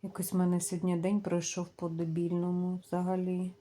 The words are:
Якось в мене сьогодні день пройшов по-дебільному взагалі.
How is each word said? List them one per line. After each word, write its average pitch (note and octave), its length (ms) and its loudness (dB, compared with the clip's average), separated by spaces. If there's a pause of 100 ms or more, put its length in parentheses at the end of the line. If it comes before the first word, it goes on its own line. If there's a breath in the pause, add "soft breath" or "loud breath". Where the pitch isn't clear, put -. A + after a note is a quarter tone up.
Якось F#3 300 -6
в F#3+ 40 0
мене F3+ 240 4
сьогодні F3+ 360 0
день F#3+ 240 2
пройшов F3 480 -2
по-дебільному F3 1080 0
взагалі. F#3 840 0